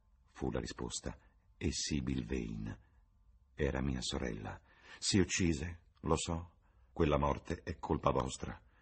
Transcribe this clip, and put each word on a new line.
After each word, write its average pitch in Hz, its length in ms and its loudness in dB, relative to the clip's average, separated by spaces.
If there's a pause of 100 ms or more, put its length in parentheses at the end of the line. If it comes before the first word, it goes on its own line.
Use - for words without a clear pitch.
(320)
fu 65 180 -4
la 60 120 -2
risposta. 60 520 -8 (440)
E 69 160 -2
Sybil 65 520 -2
Vane 55 540 -6 (760)
era 67 280 0
mia 65 180 0
sorella. 55 580 -4 (400)
Si - 220 4
uccise, 85 600 2 (240)
lo 78 120 4
so. 85 360 -4 (420)
Quella 73 240 6
morte 71 460 0
è - 140 -6
colpa - 340 2
vostra. 64 460 -2 (240)